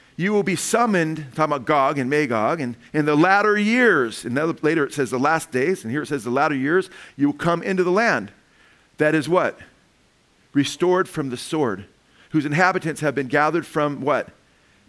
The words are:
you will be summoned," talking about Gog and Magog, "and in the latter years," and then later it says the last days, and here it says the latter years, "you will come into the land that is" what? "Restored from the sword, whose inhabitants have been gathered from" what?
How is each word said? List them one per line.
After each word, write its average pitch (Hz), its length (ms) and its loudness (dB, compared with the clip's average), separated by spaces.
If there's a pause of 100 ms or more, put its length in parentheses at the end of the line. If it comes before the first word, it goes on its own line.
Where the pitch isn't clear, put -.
(160)
you 185 160 0
will 208 100 2
be 170 140 -2
summoned," 165 760 0
talking 156 200 0
about 127 100 -4
Gog 143 340 2
and 127 120 -2
Magog, 143 500 0
"and 123 160 -6 (160)
in 151 120 0
the 147 120 2
latter 202 400 4
years," 208 680 2
and 123 120 -4
then 156 260 0
later 151 220 2
it - 80 -4
says 131 180 -2
the 127 80 -2
last 147 340 0
days, 143 320 -2
and 110 60 -8
here 147 120 -4
it 120 40 -8
says 131 180 -6
the 120 60 -6
latter 147 240 0
years, 151 360 0 (260)
"you 143 120 2
will 147 100 -4
come 170 240 0
into 190 220 0
the 180 80 0
land 185 400 0 (640)
that 151 160 2
is" 147 140 -2
what? 165 300 0 (960)
"Restored 180 540 0
from 143 220 -6
the 123 60 -6
sword, 117 500 -4 (440)
whose 156 140 0
inhabitants 165 560 0
have 147 140 -2
been 135 140 -4
gathered 151 380 0
from" 147 360 -4
what? 135 280 -2 (580)